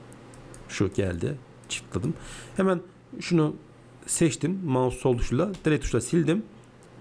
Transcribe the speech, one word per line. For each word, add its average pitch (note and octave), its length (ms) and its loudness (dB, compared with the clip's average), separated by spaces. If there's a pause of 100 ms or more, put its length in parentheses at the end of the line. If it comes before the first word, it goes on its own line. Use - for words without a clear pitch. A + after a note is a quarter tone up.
(680)
Şu F#2+ 240 0
geldi. G2 440 -2 (320)
Çiftladım. - 440 -4 (440)
Hemen F#3+ 240 2 (380)
şunu D#3 360 2 (500)
seçtim. - 600 2
Mouse B2+ 320 2
sol B2+ 200 2
tuşuyla, D3 340 2 (140)
delete D3+ 160 4
tuşla A#2+ 200 0
sildim. E3 420 2 (580)